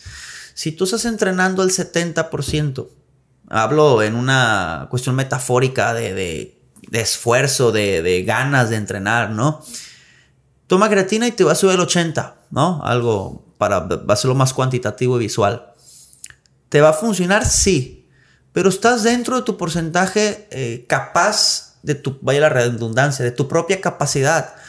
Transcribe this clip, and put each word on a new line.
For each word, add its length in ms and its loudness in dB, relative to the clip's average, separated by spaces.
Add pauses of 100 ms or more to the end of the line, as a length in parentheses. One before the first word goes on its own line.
(560)
Si 160 -6
tú 140 -2
estás 200 -2
entrenando 560 0
al 100 2
setenta 580 -2
por 140 -6
ciento, 460 -4 (600)
hablo 520 4
en 140 0
una 760 0
cuestión 260 -2
metafórica 760 0
de, 200 -4
de, 480 -8 (280)
de 120 -2
esfuerzo, 680 0
de, 300 0
de 220 2
ganas 460 0
de 80 -2
entrenar, 520 -2
¿no? 320 -2 (1040)
Toma 220 2
creatina 380 0
y 40 0
te 120 0
va 80 4
a 40 0
subir 200 2
el 60 2
ochenta, 560 -4 (120)
¿no? 340 -2
Algo 640 -2 (120)
para, 220 2
va 340 -2
a 40 4
ser 120 0
lo 60 0
más 180 2
cuantitativo 640 -2
y 80 0
visual. 480 -2 (960)
¿Te 120 4
va 80 8
a 40 4
funcionar? 520 0
Sí. 600 0 (460)
Pero 160 2
estás 340 2
dentro 320 0
de 80 0
tu 140 -4
porcentaje, 960 -2
eh, 360 -8
capaz 960 0
de 140 -2
tu, 260 -6
vaya 200 2
la 80 6
redundancia, 720 0
de 80 0
tu 160 -2
propia 320 0
capacidad. 760 0 (140)